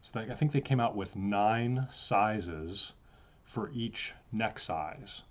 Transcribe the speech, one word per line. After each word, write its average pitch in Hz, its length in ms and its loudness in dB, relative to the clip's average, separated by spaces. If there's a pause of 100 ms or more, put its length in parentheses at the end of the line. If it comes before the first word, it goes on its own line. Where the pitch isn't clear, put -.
So - 160 -8
they, 110 140 -6
I - 20 -6
think 151 160 2
they 143 100 4
came 135 200 2
out 110 160 2
with 95 180 -4
nine 113 760 2
sizes 95 1000 0 (520)
for 107 280 -4
each 117 400 -4 (200)
neck 110 260 0
size, 82 720 -6